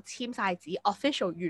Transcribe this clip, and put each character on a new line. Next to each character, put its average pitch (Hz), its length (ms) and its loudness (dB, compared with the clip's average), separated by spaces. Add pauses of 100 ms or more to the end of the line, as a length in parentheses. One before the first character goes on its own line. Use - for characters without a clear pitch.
簽 240 340 -8
晒 196 180 2
紙， 175 280 -6
official 226 440 2
完 170 80 -2 (160)